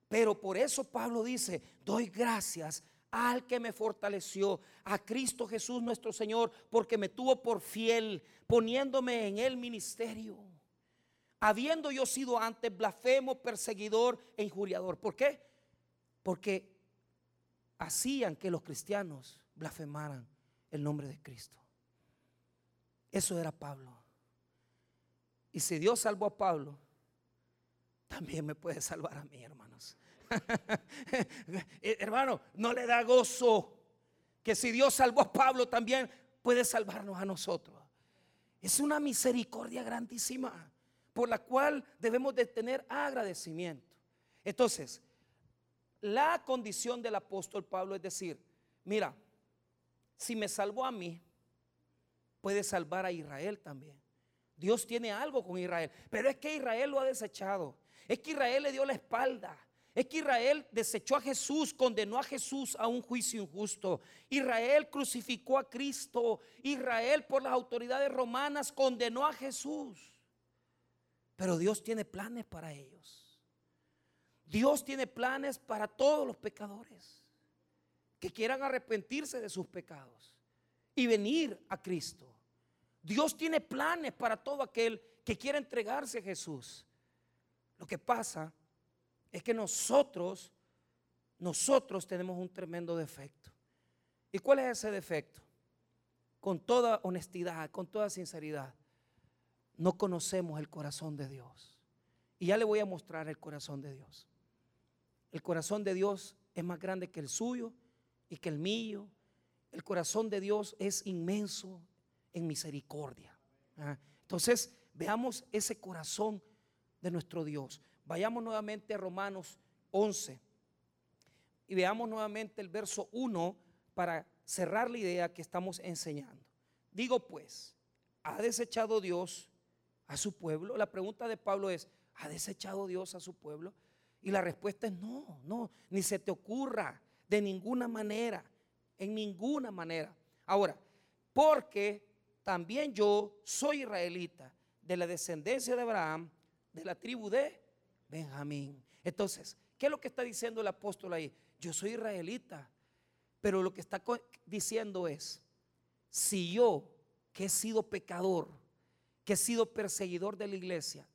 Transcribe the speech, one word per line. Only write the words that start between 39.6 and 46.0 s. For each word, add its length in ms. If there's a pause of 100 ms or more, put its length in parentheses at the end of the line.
grandísima 880 (400)
por 160
la 100
cual 460 (140)
debemos 360
de 120
tener 420
agradecimiento. 1040 (500)
Entonces, 580 (1000)